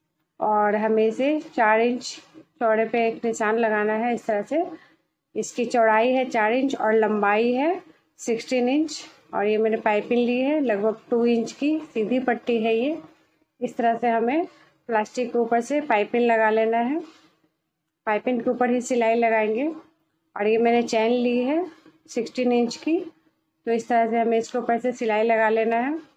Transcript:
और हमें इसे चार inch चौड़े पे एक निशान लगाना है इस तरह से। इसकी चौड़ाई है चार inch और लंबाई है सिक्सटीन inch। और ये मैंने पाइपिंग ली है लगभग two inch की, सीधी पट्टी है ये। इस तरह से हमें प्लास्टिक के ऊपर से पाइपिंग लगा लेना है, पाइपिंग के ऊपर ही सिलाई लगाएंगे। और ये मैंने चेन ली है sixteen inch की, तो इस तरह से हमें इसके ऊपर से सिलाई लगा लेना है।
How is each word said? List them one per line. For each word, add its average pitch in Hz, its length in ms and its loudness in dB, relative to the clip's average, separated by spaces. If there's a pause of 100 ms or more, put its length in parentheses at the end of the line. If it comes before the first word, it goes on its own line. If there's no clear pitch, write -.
(400)
और 208 380 2
हमें 220 300 2
इसे 269 400 0
चार 220 340 2
inch 240 340 -2 (440)
चौड़े 220 280 2
पे 226 200 0
एक 226 180 -6
निशान 226 340 0
लगाना 214 360 0
है 240 180 -2
इस 214 140 -6
तरह 208 160 -2
से। 311 200 -2 (720)
इसकी 220 320 -4
चौड़ाई 226 440 4
है 254 160 2
चार 226 260 0
inch 262 220 0
और 214 200 0
लंबाई 214 580 2
है 294 200 0 (460)
सिक्सटीन 247 500 -2
inch। 302 340 -2 (300)
और 196 120 -2
ये 214 120 0
मैंने 220 200 0
पाइपिंग 220 420 0
ली 240 180 0
है 277 220 0
लगभग 214 360 0 (140)
two 233 160 2
inch 233 260 0
की, 302 320 -2
सीधी 220 360 -4
पट्टी 240 380 -2
है 226 180 0
ये। 285 220 -2 (640)
इस 240 160 -8
तरह 233 200 0
से 240 120 0
हमें 233 360 0 (440)
प्लास्टिक 233 420 -2
के 240 80 -2
ऊपर 233 220 2
से 277 200 -2
पाइपिंग 233 420 0
लगा 226 260 2
लेना 220 300 2
है, 262 200 -2 (1080)
पाइपिंग 226 340 -2
के 247 80 -2
ऊपर 247 200 0
ही 247 120 0
सिलाई 233 340 0
लगाएंगे। 226 520 0 (680)
और 202 120 0
ये 220 100 4
मैंने 233 260 4
चेन 226 300 0
ली 247 260 2
है 302 260 0 (440)
sixteen 247 420 -2
inch 240 260 0
की, 320 200 -2 (680)
तो 233 60 -2
इस 233 160 -2
तरह 233 220 2
से 233 100 0
हमें 233 180 2
इसके 226 200 -4
ऊपर 233 220 -2
से 247 140 -2
सिलाई 220 300 -2
लगा 220 260 2
लेना 226 280 0
है। 277 200 -2 (200)